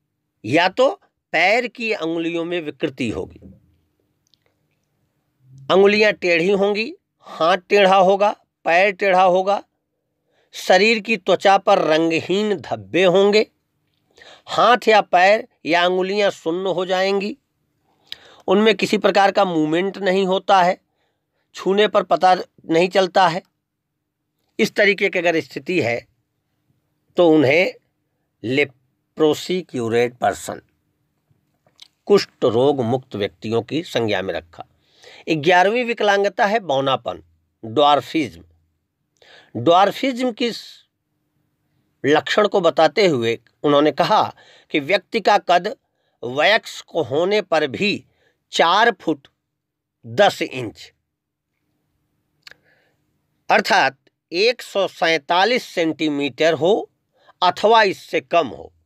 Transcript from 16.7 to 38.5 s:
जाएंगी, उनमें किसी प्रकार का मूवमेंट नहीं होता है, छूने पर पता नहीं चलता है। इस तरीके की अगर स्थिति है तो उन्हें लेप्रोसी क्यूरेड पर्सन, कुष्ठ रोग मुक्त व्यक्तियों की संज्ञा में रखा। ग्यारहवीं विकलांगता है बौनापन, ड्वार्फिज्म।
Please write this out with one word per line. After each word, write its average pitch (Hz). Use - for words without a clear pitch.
जाएंगी, 196
उनमें 208
किसी 208
प्रकार 196
का 202
मूवमेंट 175
नहीं 190
होता 190
है, 180
छूने 202
पर 202
पता 185
नहीं 175
चलता 190
है। 165
इस 214
तरीके 196
की 185
अगर 165
स्थिति 151
है 117
तो 175
उन्हें 156
लेप्रोसी 147
क्यूरेड 120
पर्सन, 101
कुष्ठ -
रोग 131
मुक्त 127
व्यक्तियों 107
की 117
संज्ञा 104
में 92
रखा। -
ग्यारहवीं 180
विकलांगता 202
है 214
बौनापन, 135
ड्वार्फिज्म। 135